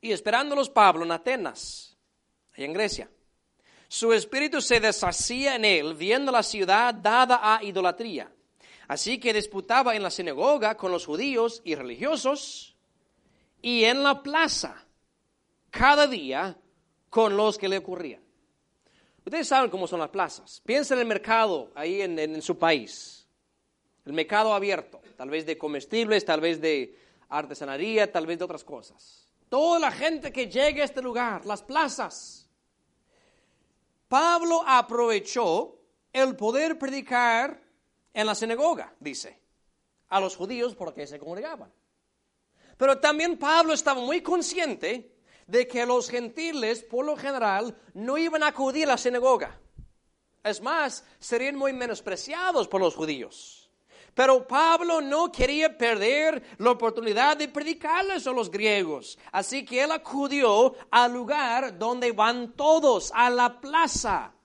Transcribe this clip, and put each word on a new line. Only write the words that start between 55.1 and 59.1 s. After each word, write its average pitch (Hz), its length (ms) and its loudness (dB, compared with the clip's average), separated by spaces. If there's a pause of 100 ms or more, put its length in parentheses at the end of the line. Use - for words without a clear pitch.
quería 302 460 0
perder 240 640 2 (140)
la 226 140 2
oportunidad 233 640 2
de 302 120 -4
predicarles 320 800 -4
a 254 60 -2
los 226 180 -2
griegos. 190 680 -2 (120)